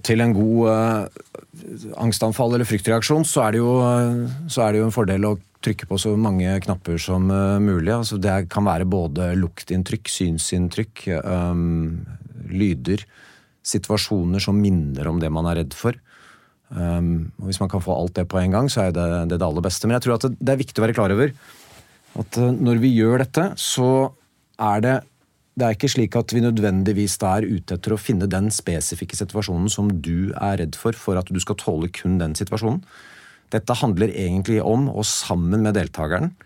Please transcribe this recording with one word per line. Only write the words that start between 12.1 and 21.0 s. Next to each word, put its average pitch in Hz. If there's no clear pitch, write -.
lyder, 92
situasjoner 98
som 101
minner 76
om 85
det 80
man 80
er 85
redd 67
for. 117
Ehm, 85
og 95
hvis 95
man 95
kan 90
få 92
alt 85
det 90
på 92
en 90
gang, 127
så 104
er 90
det, 85
det, 87
det 90
aller 80
beste. 92
Men 120
jeg 123
tror 120
at 120
det, 117
det 135
er 131
viktig -
å 110
være 101
klar 101